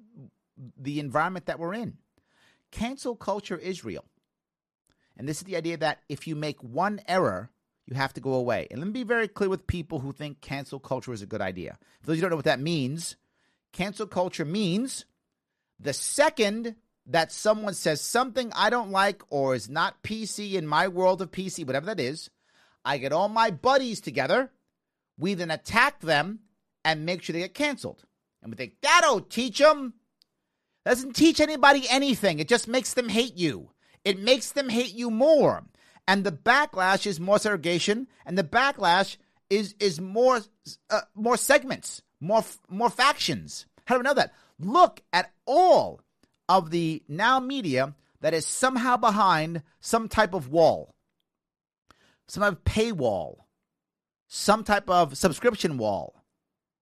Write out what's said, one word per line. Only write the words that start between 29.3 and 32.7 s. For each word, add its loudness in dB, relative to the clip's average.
'em." 4
Doesn't 0
teach 4
anybody 4
anything. 2
It -4
just 0
makes -2